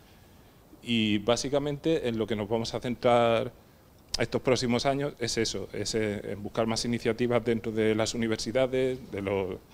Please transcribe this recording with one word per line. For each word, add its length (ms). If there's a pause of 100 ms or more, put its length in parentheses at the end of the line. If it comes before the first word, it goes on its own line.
(840)
Y 360
básicamente 920
en 100
lo 80
que 100
nos 120
vamos 260
a 60
centrar 720 (680)
estos 240
próximos 440
años 320
es 200
eso, 340
es, 240
eh, 360
en 100
buscar 240
más 180
iniciativas 600
dentro 280
de 240
las 180
universidades, 960
de 120
los 340 (180)